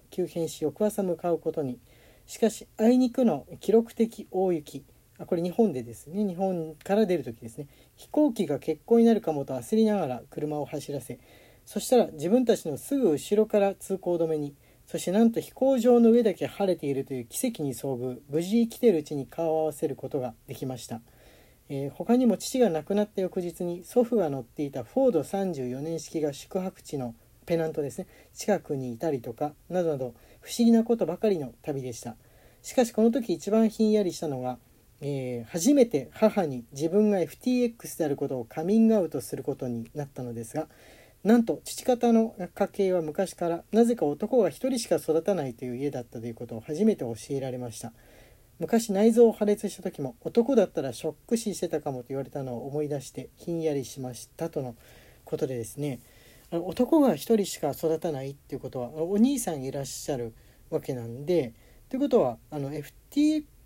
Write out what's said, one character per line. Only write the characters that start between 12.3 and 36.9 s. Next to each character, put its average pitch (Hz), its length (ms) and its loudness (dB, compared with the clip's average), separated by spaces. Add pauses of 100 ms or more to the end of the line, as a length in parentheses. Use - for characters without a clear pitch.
た 226 120 4
ち - 120 -10
の 143 80 -4
す 277 200 -4
ぐ 247 140 4
後 147 260 0
ろ 214 100 4
か 214 120 2
ら 196 160 2
通 - 240 -6
行 175 180 0
止 165 100 2
め 160 120 0
に。 143 160 -6 (320)
そ - 120 -6
し 165 60 -6
て 175 80 0
な 214 120 6
ん 233 60 6
と 226 100 -2
飛 - 120 -10
行 262 260 2
場 240 220 6
の 233 100 8
上 240 120 6
だ 208 120 2
け - 120 -4
晴 196 200 -2
れ 180 100 2
て 156 100 -8
い 139 60 0
る 135 120 -2
と 135 100 -8
い 127 80 -4
う - 40 -14
奇 - 200 -4
跡 233 160 -4
に 139 100 -2
遭 131 240 -4
遇。 123 320 -8
無 151 140 -2
事 202 200 2
生 226 60 2
き - 100 -14
て 247 100 4
い 208 40 8
る 165 60 2
う 151 40 -2
ち 151 120 -8
に 139 120 -4
顔 160 320 -2
を 156 40 0
合 156 40 0
わ 151 60 -2
せ 147 140 -2
る 135 100 -6
こ 131 120 -10
と 135 120 -4
が 120 140 -6 (120)
で 135 80 -14
き 139 120 -8
ま 131 100 -6
し 113 100 -16
た。 117 140 -10 (680)
え 139 200 -6
ー、 - 20 -8
他 233 260 2
に 254 100 4
も 202 100 4
父 - 220 -6
が 240 100 6
亡 160 140 0
く - 120 -4
な 208 100 2
っ - 20 0
た 202 160 -4
翌 185 180 -2
日 175 240 -6
に 175 200 -6
祖 240 200 2
父 233 120 0
が 180 120 2
乗 139 120 -4
っ 120 40 -10
て - 200 -8
い 139 60 -6
た 135 120 -6
フ 262 240 0
ォ - 20 6
ー 233 40 4
ド 160 120 2
三 196 280 -2
十 131 160 -6
四 127 140 -6
年 165 180 -6
式 160 200 -8
が 147 120 0
宿 - 260 -8
泊 185 240 -6
地 - 160 -8
の 127 160 -6 (320)
ペ 170 100 2
ナ 165 120 0
ン 160 40 -6
ト 156 80 -4
で 143 100 -4
す - 80 -10
ね、 185 80 -10 (280)
近 196 240 0
く 151 180 -6
に 127 160 -6
い 117 60 -10
た 165 120 -2
り 135 120 -2
と 123 100 -10
か、 147 220 -6 (160)
な 180 120 0
ど 165 80 0
な 147 60 -2
ど 127 180 -8 (260)
不 - 160 -16
思 240 100 4
議 233 60 8
な 226 120 6
こ 233 120 2
と 208 100 4
ば 180 100 0
か 220 120 0
り 196 100 2
の 131 240 -8
旅 139 180 -4
で 127 120 -8
し - 80 -14
た。 117 160 -12 (440)
し - 140 -14
か 254 100 4
し 233 80 -2
こ 214 100 2
の 226 80 6
時 226 220 -2
一 - 180 -4
番 220 200 4
ひ 220 140 0
ん 214 80 2
や 214 100 2
り 175 100 -2
し - 80 -14
た 165 80 -6
の 131 120 -4
が、 127 180 -6 (460)
え 127 420 -6
ー、 - 40 -20
初 175 240 2
め 269 100 6
て 143 280 -2
母 208 340 2
に 127 260 -6
自 143 160 -2
分 208 220 4